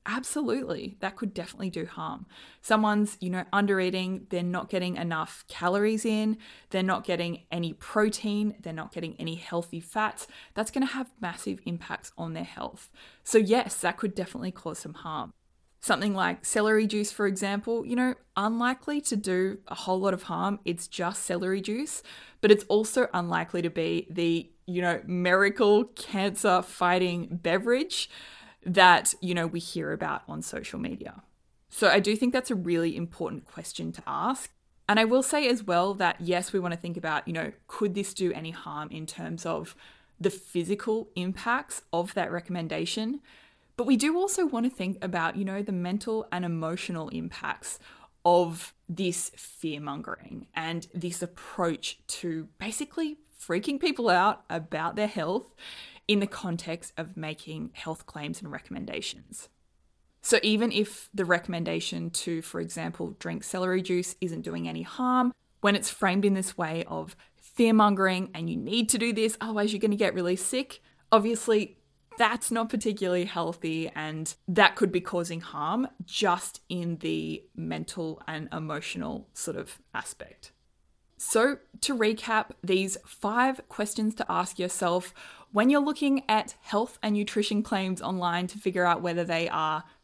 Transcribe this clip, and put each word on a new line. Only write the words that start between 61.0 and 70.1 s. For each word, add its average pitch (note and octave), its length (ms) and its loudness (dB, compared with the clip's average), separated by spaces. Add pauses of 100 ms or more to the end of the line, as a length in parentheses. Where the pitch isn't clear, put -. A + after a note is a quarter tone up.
the G3 120 -2
recommendation E3+ 840 -2
to, E3+ 320 -4
for E3+ 180 -6
example, E3 580 -6
drink E3+ 240 -6
celery F#3 400 0
juice F3+ 380 -2
isn't E3 220 -4
doing E3+ 260 -6
any E3 140 -6
harm, B3+ 500 2 (300)
when G3+ 120 6
it's - 160 0
framed G3 340 2
in G3 100 6
this F#3+ 220 -4
way E3 300 -2
of D#3+ 300 -8 (200)
fear-mongering G3+ 1000 4
and E3 140 -4
you E3+ 80 -2
need A3+ 340 0
to A#3+ 80 2
do A#3 140 2
this, A3 280 2
otherwise G#3+ 320 0
you're G3+ 80 -2
gonna G#3+ 160 2
get G#3 180 2